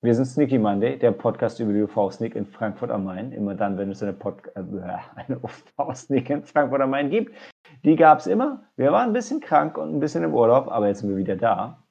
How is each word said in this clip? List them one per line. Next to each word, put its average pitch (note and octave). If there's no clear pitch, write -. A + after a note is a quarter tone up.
Wir A#2
sind C3
Sneaky C3+
Monday, G#2+
der A#2+
Podcast A2+
über G#2+
die G#2
U-V-Sneak G#2
in G#2
Frankfurt A2
am G#2
Main. F#2+
Immer G2+
dann, G2+
wenn G2
es F#2+
eine G2+
Pod-, -
äh, G2
<laughs> F#2
eine B2
U-V-Sneak -
in D3
Frankfurt C#3
am C3+
Main C#3
gibt. D3+
Die D#3
gab's D#3
immer. C4
Wir C3
waren A#3
ein G#3
bisschen B3
krank D#3
und D#3
ein D3
bisschen D#3
im D#3+
Urlaub, A#2+
aber G#2+
jetzt G2+
sind G#2+
wir G2
wieder F#2+
da. G#2+